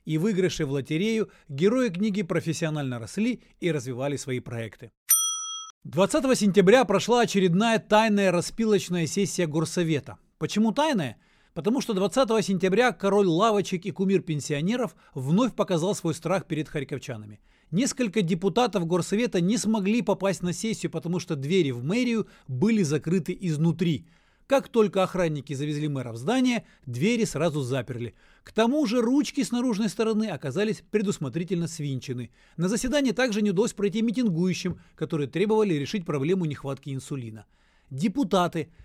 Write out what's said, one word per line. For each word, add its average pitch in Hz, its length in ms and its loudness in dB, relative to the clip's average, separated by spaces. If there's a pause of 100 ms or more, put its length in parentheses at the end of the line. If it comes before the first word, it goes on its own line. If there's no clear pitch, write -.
и 156 100 0
выигрышей 180 480 0
в 135 60 -2
лотерею 170 600 -2 (180)
герои 208 420 2
книги 196 320 -2
профессионально 156 760 -2
росли 202 440 -2 (180)
и 175 100 0
развивали 135 460 -4
свои 127 240 -6
проекты. 113 520 -10 (920)
Двадцатого 196 500 2
сентября 202 520 6
прошла 214 340 2
очередная 202 580 4
тайная 208 540 4
распилочная 175 760 0
сессия 180 400 0
Горсовета. 160 720 -2 (220)
Почему 208 340 0
тайная? 233 460 0 (340)
Потому 208 300 0
что - 100 -4
двадцатого 214 480 2
сентября 190 520 2
король 196 340 2
лавочек 190 580 2
и 202 60 -6
кумир 190 320 2
пенсионеров 160 720 -2 (160)
вновь 170 420 2
показал 190 400 0
свой 170 200 -4
страх 175 320 -2
перед 151 200 -4
харьковчанами. 120 720 -10 (300)
Несколько 220 520 0
депутатов 190 640 0
Горсовета 180 560 0
не 196 160 2
смогли 214 420 0
попасть 190 420 -2
на 175 120 -2
сессию, 190 360 -6
потому 170 300 -4
что 175 160 -6
двери 143 360 2
в 120 120 -8
мэрию 226 420 0 (220)
были 196 340 2
закрыты 160 560 0
изнутри. 165 680 0 (400)
Как 269 200 2
только 196 380 2
охранники 160 480 -2
завезли 147 340 -4
мэра 131 240 -4
в 113 60 -10
здание, 233 500 0 (180)
двери 190 380 0
сразу 151 380 -2
заперли. 120 560 -6 (260)
К - 80 -20
тому 254 340 2
же 240 160 0
ручки 254 440 2
с - 80 -6
наружной 240 360 0
стороны 220 360 0
оказались 180 640 -4
предусмотрительно 170 800 -2
свинчены. 131 640 -8 (240)
На 170 120 0
заседании 247 440 0
также 226 300 0
не 208 80 2
удалось 190 240 0
пройти 202 280 -2
митингующим, 185 800 0 (160)
которые 147 320 -4
требовали 208 460 2
решить 151 300 -4
проблему 165 420 0
нехватки 139 460 -8
инсулина. 120 540 -10 (440)
Депутаты, 175 800 0 (140)